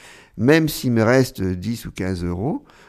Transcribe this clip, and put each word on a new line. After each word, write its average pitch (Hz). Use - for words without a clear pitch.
même 151
s'il 127
me 113
reste 127
dix 95
ou -
quinze 92
euros, 95